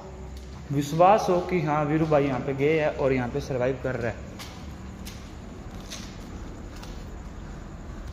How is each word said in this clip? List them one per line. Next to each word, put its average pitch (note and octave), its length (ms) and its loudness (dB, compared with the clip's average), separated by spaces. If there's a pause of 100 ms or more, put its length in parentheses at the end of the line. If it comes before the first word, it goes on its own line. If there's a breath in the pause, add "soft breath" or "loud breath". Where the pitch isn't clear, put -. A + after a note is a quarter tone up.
(720)
विश्वास E3 580 6
हो F3+ 120 6
कि F3+ 200 2
हाँ, D3+ 240 2
वीरू D#3 200 4
भाई D3 200 6
यहाँ C3 140 2
पे C3+ 140 -2
गए D3 260 4
हैं D3+ 100 4
और C3+ 240 4
यहाँ B2 160 2
पे C#3+ 120 -2
survive C3 420 0
कर B2+ 120 0
रहे A#2 160 0
हैं। - 80 -8 (4000)